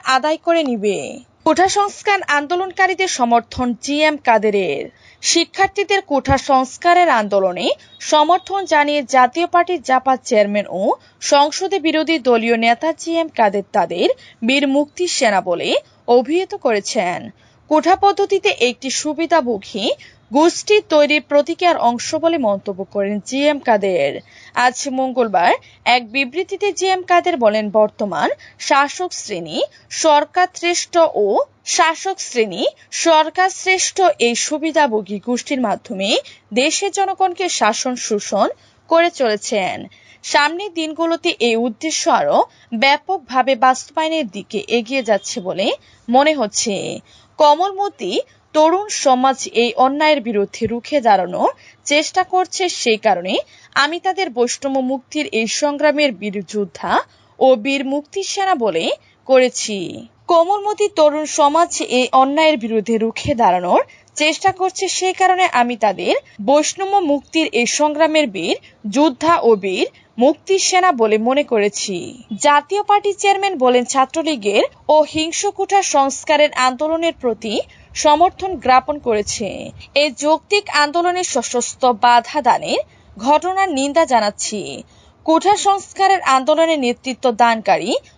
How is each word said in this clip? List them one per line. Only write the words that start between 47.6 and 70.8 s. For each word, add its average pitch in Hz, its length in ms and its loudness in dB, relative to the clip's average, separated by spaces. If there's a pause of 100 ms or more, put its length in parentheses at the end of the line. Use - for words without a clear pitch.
তরুণ 330 360 2
সমাজ 262 640 0
এই 233 220 0
অন্যায়ের 285 480 2
বিরুদ্ধে 208 460 -4
রুখে 240 340 -4
দাঁড়ানোর 185 480 2 (360)
চেষ্টা 302 380 0
করছে, 370 460 -2
সেই 220 280 -2
কারণে 196 400 0 (360)
আমি 294 260 0
তাদের 370 300 -2
বৈষম্য 247 500 -2
মুক্তির 262 520 -4
এই 220 160 -2
সংগ্রামের 294 640 0
বীর 202 360 -8
যোদ্ধা 202 520 -4 (400)
ও 262 160 4
বীর 277 300 -2
মুক্তি 294 380 -6
সেনা 381 320 -2
বলে 214 360 -2 (340)
করেছি। 233 800 -2 (200)
কমলমতি 403 640 0
তরুণ 302 360 2
সমাজ 311 560 0
এই 247 300 0
অন্যায়ের 285 460 4
বিরুদ্ধে 226 400 -2
রুখে 226 380 -2
দাঁড়ানোর 180 480 2 (320)
চেষ্টা 311 360 0
করছে, 370 360 -4
সেই 370 260 -2
কারণে 370 380 2
আমি 247 240 0
তাদের 202 400 0 (260)
বৈষম্য 311 560 2
মুক্তির 302 540 0
এই 240 140 0
সংগ্রামের 302 640 2
বীর 190 300 -4 (320)
যোদ্ধা 294 500 2
ও 233 160 4
বীর 196 320 -2 (300)
মুক্তি 311 420 2
সেনা 359 320 2